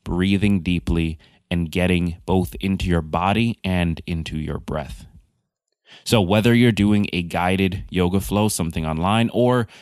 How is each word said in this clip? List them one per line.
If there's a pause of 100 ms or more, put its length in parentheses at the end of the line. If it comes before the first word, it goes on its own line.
breathing
deeply (320)
and
getting (100)
both
into
your
body
and
into
your
breath. (960)
So
whether
you're
doing
a
guided
yoga
flow,
something
online,
or (140)